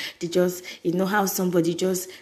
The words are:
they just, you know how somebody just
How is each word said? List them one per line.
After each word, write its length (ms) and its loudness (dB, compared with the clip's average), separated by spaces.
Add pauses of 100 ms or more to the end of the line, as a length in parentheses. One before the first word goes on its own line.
(200)
they 80 -6
just, 360 0 (200)
you 100 0
know 120 2
how 200 2
somebody 500 2
just 340 -2 (120)